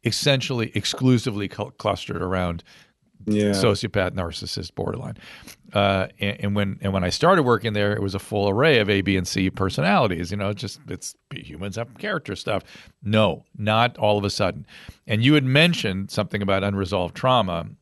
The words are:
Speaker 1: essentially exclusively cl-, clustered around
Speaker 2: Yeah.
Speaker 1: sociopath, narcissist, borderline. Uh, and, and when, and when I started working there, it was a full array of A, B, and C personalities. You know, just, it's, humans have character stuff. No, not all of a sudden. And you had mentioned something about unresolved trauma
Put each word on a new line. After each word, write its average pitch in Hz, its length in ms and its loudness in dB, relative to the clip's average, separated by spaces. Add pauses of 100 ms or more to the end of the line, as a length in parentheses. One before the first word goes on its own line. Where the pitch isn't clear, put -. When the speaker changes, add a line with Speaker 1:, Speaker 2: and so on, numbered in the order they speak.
Speaker 1:
essentially 123 720 0
exclusively 117 720 2
cl-, - 220 -8
clustered 98 500 -4
around 90 420 -2 (640)
Speaker 2:
Yeah. 104 260 2
Speaker 1:
sociopath, 101 600 0
narcissist, 85 640 -8
borderline. - 420 -6 (560)
Uh, 98 340 2 (120)
and, 101 240 -2
and 101 120 0
when, 101 260 -2
and 98 120 -2
when 92 100 0
I 90 60 0
started 170 340 4
working 117 300 2
there, 104 200 2
it 104 80 -2
was 98 140 -2
a 98 40 -2
full 101 300 0
array 123 300 4
of 101 100 2
A, 98 120 4
B, 95 160 2
and 92 100 -2
C 95 220 0
personalities. 98 840 0
You 101 60 -6
know, 101 160 -4
just, 98 340 -10
it's, - 280 -12 (160)
humans - 460 -12
have 117 220 -10
character 185 360 -6
stuff. 98 280 -4 (400)
No, 107 420 2 (120)
not 110 400 0
all 104 200 2
of 101 60 0
a 101 60 0
sudden. 92 360 -2 (420)
And 110 160 0
you 143 120 6
had 147 80 4
mentioned 127 680 2
something 101 300 -2
about 98 220 2
unresolved 98 520 -2
trauma 104 520 0 (140)